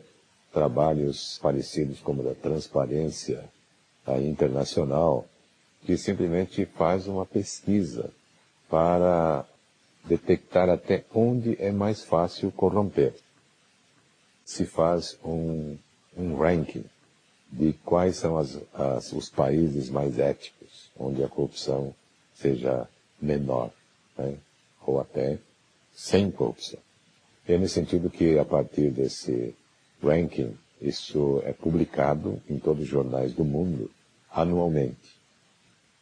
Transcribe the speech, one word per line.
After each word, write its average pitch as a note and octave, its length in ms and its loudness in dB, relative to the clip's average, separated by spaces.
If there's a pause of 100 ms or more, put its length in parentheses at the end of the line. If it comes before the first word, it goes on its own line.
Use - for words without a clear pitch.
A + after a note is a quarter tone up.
(540)
trabalhos D2 840 0
parecidos C#2+ 600 -2
como C#2 220 -4
o - 20 -6
da B1+ 100 -2
transparência, D2 1120 -4 (640)
ah, C2+ 100 0
internacional, C#2+ 1120 0 (580)
que - 120 2
simplesmente F#2 680 -2
faz F#2 420 0
uma G2 180 -4
pesquisa F2 840 -2 (600)
para E2+ 760 4 (600)
detectar F2+ 640 2
até F2 340 2 (100)
onde A#2 480 2
é G2+ 120 0
mais G2+ 320 -2
fácil F2 440 0
corromper. F#2 640 2 (1300)
Se - 200 -4
faz E2+ 600 0
um, D#2+ 520 -4 (400)
um F2 200 -4
ranking D2+ 480 0 (640)
de D2+ 220 2 (100)
quais F2 320 2
são E2 220 -2
as, C#2 200 -2 (160)
as, C2+ 380 -2
os - 180 -8
países C#2+ 600 0
mais C#2 280 -2
éticos, - 800 -4
onde C2+ 240 -4
a C2+ 60 0
corrupção C2+ 640 -4 (400)
seja B1+ 540 -2 (340)
menor, C2+ 500 -2 (460)
né? C#2 200 -4 (500)
Ou C2+ 120 2
até C2+ 380 -2 (560)
sem F#2+ 380 2
corrupção. - 480 -4 (680)
É F2 100 4
nesse F#2 180 0
sentido F2 340 0
que, D#2+ 300 4
a D2 60 2
partir D2 440 2
desse A#1+ 640 -2 (480)
ranking, C#2+ 560 0 (240)
isso C#2 640 -2
é C#2+ 80 -6
publicado D#2 960 0
em D2 80 -4
todos D2+ 260 0
os C2+ 60 -6
jornais C2 440 -2
do E2 100 -2
mundo D2 480 -2 (400)
anualmente. E2 880 0 (840)